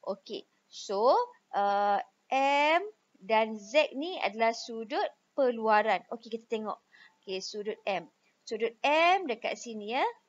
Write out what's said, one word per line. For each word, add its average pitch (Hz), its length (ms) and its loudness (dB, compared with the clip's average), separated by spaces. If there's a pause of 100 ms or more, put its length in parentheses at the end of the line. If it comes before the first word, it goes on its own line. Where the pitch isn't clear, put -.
Okey, - 400 -10 (240)
so, 226 480 2 (400)
uh, 202 420 2 (320)
M 285 540 2 (320)
dan 220 400 2
Z 233 400 2
ni 339 240 -4
adalah 226 320 0
sudut 226 560 -4 (260)
perluaran. 220 760 2
Okey, 233 240 -10
kita - 160 -10
tengok. 220 280 -6 (440)
Okey, 190 160 -6
sudut 208 480 -8
M. 175 240 -4 (320)
Sudut 226 400 -4
M 339 400 4
dekat 233 320 -4
sini 220 400 -8
ya. 302 80 0 (260)